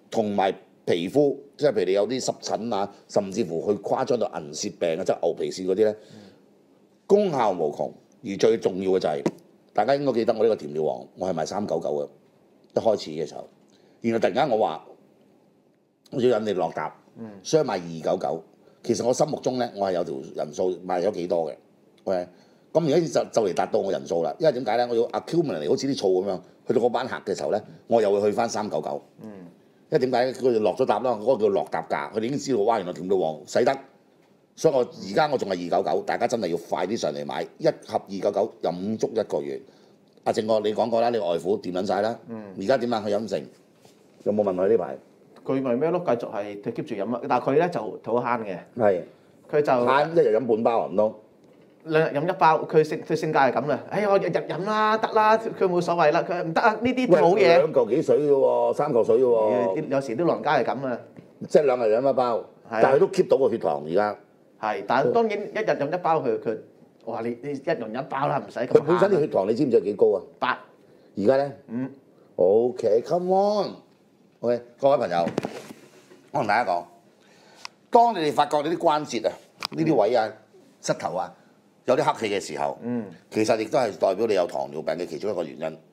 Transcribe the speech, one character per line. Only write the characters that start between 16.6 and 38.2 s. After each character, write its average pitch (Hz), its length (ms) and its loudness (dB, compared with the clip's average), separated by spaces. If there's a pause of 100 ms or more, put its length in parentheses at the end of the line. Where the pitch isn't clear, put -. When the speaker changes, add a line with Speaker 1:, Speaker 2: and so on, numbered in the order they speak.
Speaker 1:
搭， 78 220 -6 (240)
Speaker 2:
嗯。 113 120 -14 (140)
Speaker 1:
所 156 160 2
以 151 40 2
賣 104 160 -4
二 82 240 -12
九 87 140 0
九。 80 260 -6 (400)
其 120 100 0
實 110 120 -2
我 123 80 2
心 151 140 2
目 147 120 -6
中 127 180 -4
呢， 120 180 -4
我 98 140 -2
係 95 40 0
有 87 100 0
條 78 120 -8 (200)
人 76 180 -6
數 92 220 -2 (100)
賣 90 160 -2
咗 85 100 0
幾 87 160 -6
多 85 220 0
嘅。 62 60 -10 (480)
OK， 90 240 -2 (460)
噉 160 120 2
而 151 140 4
家 151 240 0
就， 98 60 -10
就 110 180 2
嚟 85 60 -2
達 92 140 0
到 107 120 0
我 98 120 -2
人 71 140 -6
數 85 180 -2
啦。 76 140 -4
因 160 80 -2
為 151 60 4
點 127 140 -4
解 110 120 0
呢？ 120 120 0
我 120 60 -2
要 117 120 2
accumulate 104 640 -2
好 123 80 2
似 135 100 -4
啲 131 100 -2
醋 92 260 2
噉 101 60 -4
樣， 90 100 -4 (280)
去 117 60 0
到 104 80 2
嗰 120 80 4
班 120 180 -4
客 92 80 -8 (160)
嘅 87 40 -2
時 73 80 -8
候 76 80 -2
呢， 104 100 0 (260)
我 113 140 4
又 101 100 2
會 101 180 2
去 98 60 -2
返 117 140 -2
三 107 200 -6
九 78 120 -4
九。 71 200 -6 (200)
Speaker 2:
嗯。 107 80 -16 (600)
Speaker 1:
因 131 100 0
為 - 0 -
點 127 120 0
解？ 123 220 0
佢 131 160 0
哋 113 100 2
落 101 160 0
咗 131 100 2
搭 107 140 0
啦， 127 120 -2
嗰 107 260 0
個 104 60 -2
叫 107 60 4
落 85 220 0
搭 80 180 -4
價， 73 220 -4
佢 101 80 -4
哋 110 60 -4
已 120 40 -2
經 143 80 -4
知 139 160 -4
道， 110 100 0
哇， 113 140 2
原 92 80 -4
來 92 80 -8
甜 90 140 -10
到 98 80 2
旺， 78 300 -2
使 - 180 0
得。 131 140 0 (800)
所 160 140 2
以 147 40 -2
我 127 80 4
而 95 340 -6
家 156 160 2
我 131 60 -2
仲 101 120 -4
係 95 40 0
二 87 280 0
九 85 80 -2
九， 95 140 0
大 80 140 -4
家 117 100 -2
真 120 120 -2
係 95 80 -4
要 82 100 -2
快 85 280 -4
啲 104 100 -4
上 80 180 -4
嚟 71 120 -8
買， 71 220 -6 (100)
一 151 80 -4
盒 147 80 2 (340)
二 95 120 -8
九 101 120 0